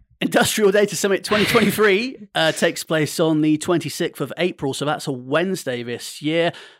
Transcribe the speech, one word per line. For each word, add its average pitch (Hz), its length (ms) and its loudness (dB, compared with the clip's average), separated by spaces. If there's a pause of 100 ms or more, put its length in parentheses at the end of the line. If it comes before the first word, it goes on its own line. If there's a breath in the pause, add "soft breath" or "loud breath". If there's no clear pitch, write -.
(200)
Industrial 214 500 2
Data 202 260 2
Summit 196 280 0
twenty 208 200 2
twenty-three, 214 840 2
<laughs> - 40 -20
uh, 160 180 2
takes - 320 -2
place 156 360 0
on 160 220 2
the 156 160 2
twenty-sixth 165 600 -4
of 139 180 -6
April, 156 340 -2
so 139 120 -6
that's 143 220 -4
a 151 60 -4
Wednesday 131 720 -2
this 120 400 -10
year. 165 300 0 (280 loud breath)